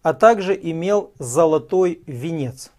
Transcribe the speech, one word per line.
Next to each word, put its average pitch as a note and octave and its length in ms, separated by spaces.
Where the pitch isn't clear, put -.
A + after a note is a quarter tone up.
а D#3+ 120
также G3+ 460
имел F3 600
золотой D#3+ 880
венец. C#3 720